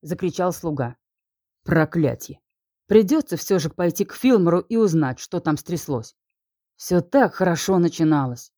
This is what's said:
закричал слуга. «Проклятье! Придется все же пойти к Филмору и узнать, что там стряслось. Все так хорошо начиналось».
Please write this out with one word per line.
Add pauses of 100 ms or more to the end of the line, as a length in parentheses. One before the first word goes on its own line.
закричал
слуга. (640)
«Проклятье! (480)
Придется
все
же
пойти
к
Филмору
и
узнать,
что
там
стряслось. (600)
Все
так
хорошо
начиналось».